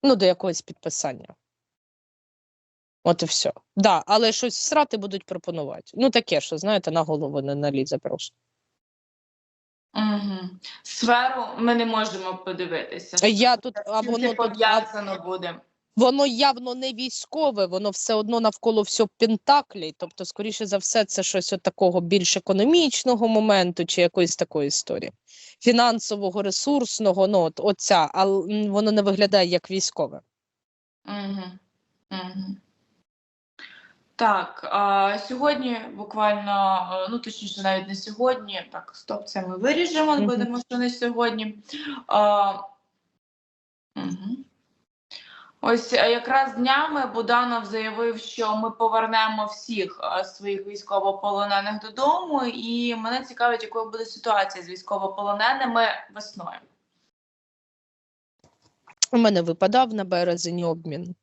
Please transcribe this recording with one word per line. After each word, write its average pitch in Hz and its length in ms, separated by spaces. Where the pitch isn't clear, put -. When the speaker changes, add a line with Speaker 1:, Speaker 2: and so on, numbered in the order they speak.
Speaker 1:
ну, 277 120
до 190 100
якогось 180 360
підписання. - 720
От 170 200
і - 20
все. - 280
Да, 196 320
але 220 240
щось 233 260
всрати 294 400
будуть 196 280
пропонувати. 170 680
Ну, 254 160
таке, 214 320
що, - 160
знаєте, 185 340
на 165 100
голову 147 400
не 139 140
налізе 139 420
просто. - 380
Speaker 2:
Мгм. 202 680
Сферу 240 600
ми 233 180
не 233 100
можемо 190 500
подивитися. 175 800
Speaker 1:
Я 233 300
тут, 247 200
Speaker 2:
З 208 80
чим 202 100
Speaker 1:
а 220 60
воно 233 180
Speaker 2:
це 247 80
Speaker 1:
тут, 226 120
а 233 80
Speaker 2:
пов'язано 214 760
буде? 175 340
Speaker 1:
воно 262 300
явно 247 500
не 262 180
військове, 247 720
воно 190 240
все - 240
одно 220 260
навколо 220 420
всього - 360
пентаклі, 220 800
тобто, 180 280
скоріше 208 400
за 196 120
все, 208 280
це - 180
щось - 300
от 190 80
такого 185 400
більш 175 360
економічного 247 920
моменту 196 580
чи - 160
якоїсь 175 340
такої 151 320
історії. - 440
Фінансового, 220 840
ресурсного, 208 840
ну, 202 120
от, 165 200
оця, 185 540
а 185 120
л-, 196 260
м, 214 200
воно 214 200
не 214 100
виглядає 196 460
як 175 240
військове. 156 500
Speaker 2:
Мгм. 196 540
Мгм. 190 460
Так, 202 560
а, 196 480
сьогодні 254 600
буквально, 202 920
е, - 60
ну, 240 80
точніше, 208 420
навіть 190 260
не 196 80
сьогодні, 214 760
так, - 240
стоп, - 320
це 185 200
ми 185 100
виріжемо, 311 580
Speaker 1:
Мгм. 208 100
Speaker 2:
будемо, 240 340
що 247 80
не 247 120
сьогодні. 233 680
А, 208 460
мгм. 196 500
Ось, 233 320
е, 226 180
якраз 254 440
днями 277 500
Буданов 233 600
заявив, 220 540
що 214 360
ми 226 160
повернемо 220 760
всіх, - 540
е, 190 40
своїх 196 440
військовополонених 202 1120
додому, 285 640
і 233 500
мене 233 300
цікавить, 240 380
якою 220 220
буде 220 200
ситуація 196 580
з 170 60
військовополоненими 202 1160
весною. 185 440
Speaker 1:
У 247 60
мене 208 240
випадав 208 520
на 208 100
березень 175 600
обмін. 170 600